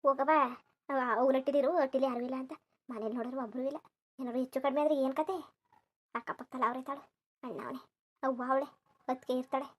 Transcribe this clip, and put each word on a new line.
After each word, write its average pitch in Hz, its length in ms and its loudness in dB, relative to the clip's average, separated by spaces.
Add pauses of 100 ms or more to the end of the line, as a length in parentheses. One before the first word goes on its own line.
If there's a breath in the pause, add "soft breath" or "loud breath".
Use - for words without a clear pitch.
ಹೋಗವ, 277 260 2 (880)
ಅವ್ನ 262 180 6
ಅಟ್ಟಿದಿರು, 277 400 4
ಅಟ್ಟಿಲಿ 269 300 2
ಯಾರೂ 240 220 -2
ಇಲ್ಲ 262 60 -4
ಅಂತ. 262 180 -8 (360)
ಮನೇಲಿ 220 280 -6
ನೋಡಿದ್ರು 247 280 -4
ಒಬ್ರು 247 180 -8
ಇಲ್ಲ. 277 160 -4 (400)
ಏನಾದ್ರು 254 220 -4
ಹೆಚ್ಚು 254 200 -4
ಕಡಿಮೆ 277 220 0
ಆದ್ರೆ 302 220 4
ಏನ್ 269 160 0
ಕತೆ? 370 160 -2 (800)
ಅಕ್ಕಪಕ್ಕದಲ್ಲಿ 247 520 -4
ಅವ್ರ 240 100 -2
ಇರ್ತಾಳೆ, 277 260 -8 (400)
ಅಣ್ಣ 247 220 -10
ಅವನೇ, 247 160 -10 (420)
ಅವ್ವ 262 280 -2
ಅವಳೆ, 269 180 0 (400)
ಅತ್ತಿಗೆ 254 300 -4
ಇರ್ತಾಳೆ 269 280 -4 (120)